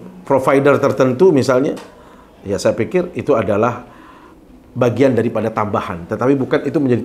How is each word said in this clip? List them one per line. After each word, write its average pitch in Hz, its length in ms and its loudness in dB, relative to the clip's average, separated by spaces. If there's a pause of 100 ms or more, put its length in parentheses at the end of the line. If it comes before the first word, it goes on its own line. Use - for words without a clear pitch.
(220)
provider 139 560 2
tertentu 135 560 2
misalnya, 131 400 2 (720)
ya 98 100 -4
saya 104 220 0
pikir 175 400 -2
itu 135 160 0
adalah 110 560 -2 (800)
bagian 123 420 0
daripada 110 380 -2
tambahan, 101 560 -6
tetapi 120 320 0
bukan 131 240 -2
itu 147 160 -2
menjadi 123 260 0